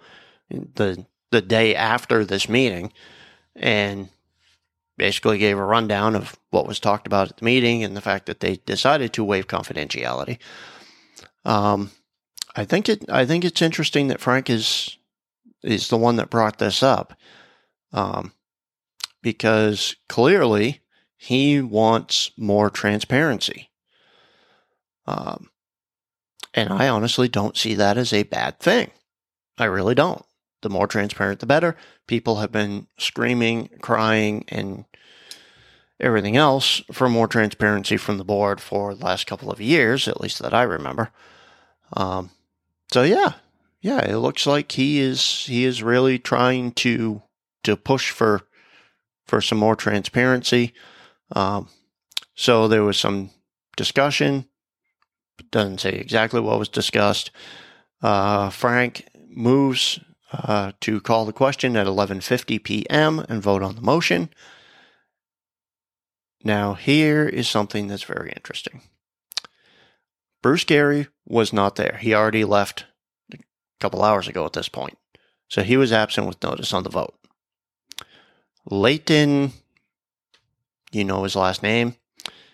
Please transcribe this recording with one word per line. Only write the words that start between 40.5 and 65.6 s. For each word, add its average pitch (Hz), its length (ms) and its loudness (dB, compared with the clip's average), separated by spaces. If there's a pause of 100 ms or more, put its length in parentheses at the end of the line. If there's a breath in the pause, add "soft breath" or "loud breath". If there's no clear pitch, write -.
I 113 80 4
remember. 82 500 -4 (800 soft breath)
Um, 92 360 -4 (640)
so 123 120 4
yeah, 247 300 4 (480)
yeah, 247 280 -2
it 107 80 -2
looks 131 280 -2
like 143 280 0
he 143 260 0
is, 131 480 -2
he 127 180 0
is 123 160 -2
really 127 380 2
trying 123 540 0
to, 113 500 -2 (400)
to 107 120 2
push - 360 0
for, 104 320 2 (840 soft breath)
for 113 160 0
some 110 160 -2
more 107 180 4
transparency. 120 960 0 (640 loud breath)
Um, 98 320 -2 (680 soft breath)
so 113 320 4
there 107 160 6
was 101 160 2
some 98 320 -2 (440)
discussion. 139 720 0 (1040)
Doesn't 98 280 0
say - 140 -2
exactly 117 460 0
what 110 200 0
was 107 100 -4
discussed. - 640 0 (680 loud breath)
Uh, 101 480 0
Frank 123 580 -2 (200)
moves, 127 720 2 (320)
uh, 101 400 -4 (100)
to 107 200 -2
call 113 240 2
the 107 80 -8
question 135 420 0
at 101 120 2
eleven 98 340 0
fifty 120 380 -2
P - 300 -4
M 156 300 2 (100)
and 110 120 -4
vote 98 220 2
on 98 120 -6
the 113 60 -14
motion. 170 480 0 (2250 soft breath)